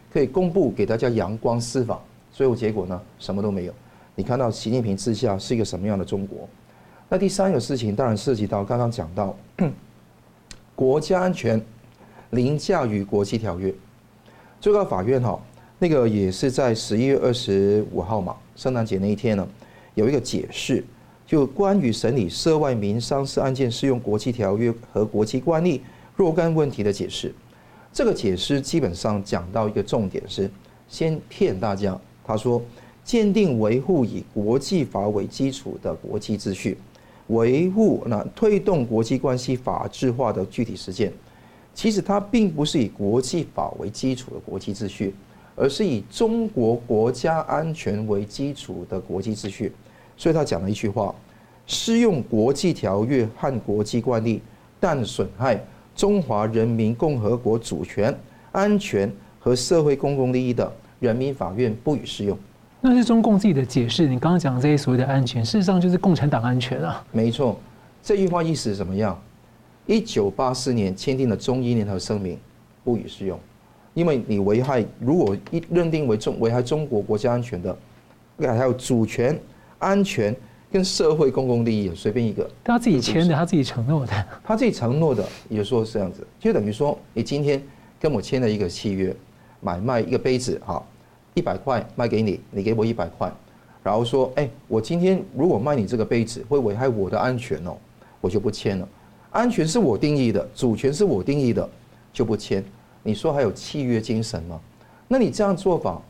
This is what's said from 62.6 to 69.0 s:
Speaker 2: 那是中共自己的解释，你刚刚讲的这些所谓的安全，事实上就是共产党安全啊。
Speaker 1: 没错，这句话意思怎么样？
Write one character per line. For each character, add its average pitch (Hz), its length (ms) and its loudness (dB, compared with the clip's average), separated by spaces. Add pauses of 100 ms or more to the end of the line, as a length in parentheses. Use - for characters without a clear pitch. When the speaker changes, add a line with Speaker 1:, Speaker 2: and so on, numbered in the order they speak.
Speaker 2:
那 254 100 6
是 247 120 6
中 226 180 6
共 208 160 4
自 196 80 2
己 190 80 6
的 135 100 2
解 120 240 0
释， 156 200 2
你 127 100 2
刚 147 140 2
刚 180 40 4
讲 135 200 0
的 123 40 0
这 135 60 2
些 151 100 6
所 139 140 0
谓 127 80 4
的 123 80 2
安 135 180 2
全， 117 200 0
事 - 80 -2
实 214 100 4
上 185 180 4
就 180 80 4
是 180 80 4
共 180 160 4
产 147 160 2
党 135 140 2
安 123 160 2
全 127 220 -4
啊。 - 320 -6
Speaker 1:
没 113 180 2
错， 113 260 0 (460)
这 214 140 2
句 190 100 2
话 175 160 2
意 165 100 0
思 117 220 -2
怎 98 100 -4
么 90 80 -4
样？ 98 240 0 (720)